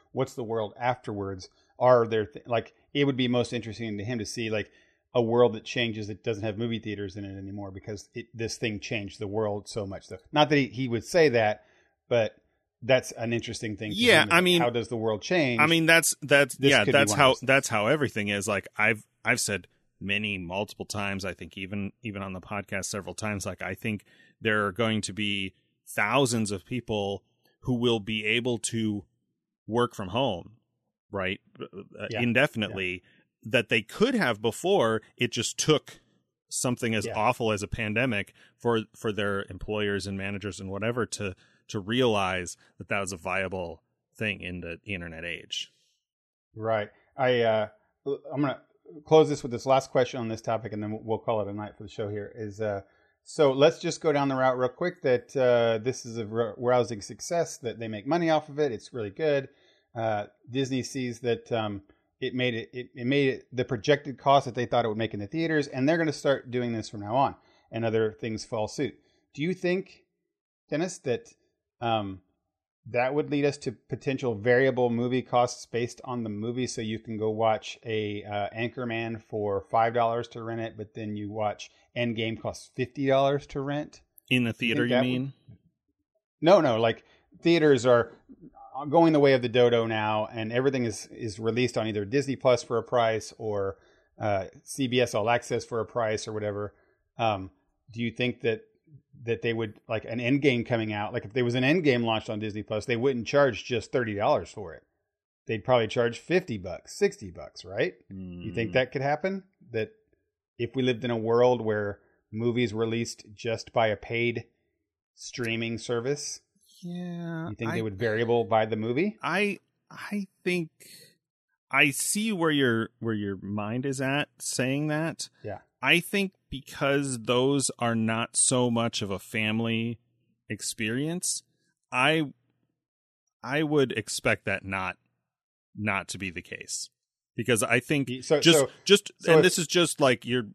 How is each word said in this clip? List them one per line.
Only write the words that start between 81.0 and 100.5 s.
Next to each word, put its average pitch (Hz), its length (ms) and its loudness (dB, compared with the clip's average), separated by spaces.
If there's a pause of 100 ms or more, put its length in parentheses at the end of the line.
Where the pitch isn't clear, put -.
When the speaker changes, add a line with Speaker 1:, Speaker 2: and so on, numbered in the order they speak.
Speaker 1:
you 104 140 -8
watch 107 400 -4 (260)
Endgame 113 440 -2
costs - 360 -10
fifty 131 300 -4
dollars 139 420 2
to 143 120 -8
rent? 143 400 -6 (280)
Speaker 2:
In 127 160 2
the 113 80 0
Speaker 1:
Do 123 140 -4
you 113 80 2
Speaker 2:
theater, 120 80 2
Speaker 1:
think 120 80 0
Speaker 2:
you 127 60 4
Speaker 1:
that 123 60 6
would 123 60 0
Speaker 2:
mean? 127 240 -4 (1080)
Speaker 1:
No, 175 200 8
no. 123 200 4
Like, 113 240 2 (380)
theaters 151 440 6
are 120 260 6 (760)
going 165 240 6
the 147 80 6
way 139 140 8
of 123 80 2
the 120 60 -2
dodo 117 380 6
now, 107 460 0
and 113 200 -6
everything 127 320 2
is, 107 280 -6
is 110 260 -10
released 113 400 0
on 110 80 -2
either 104 180 -2
Disney 127 320 -2
Plus 123 260 4
for 120 140 -4
a 110 60 0
price 113 560 0
or, 101 380 -4 (420)
uh, 101 280 -2 (160)
C - 260 -4
B 123 120 2
S 120 140 2
All 110 160 0
Access 120 340 0
for 117 160 -4
a 104 60 -4
price 110 420 -2
or 110 40 -10
whatever. 104 420 -6 (440)
Um, 101 320 -2 (400)
do 120 120 -8
you 117 80 -2
think 123 320 -4
that, 113 200 0 (640)
that 117 160 -2
they 117 120 0
would, 113 240 -6 (100)
like, 110 160 -4
an 117 140 -6
Endgame 127 480 2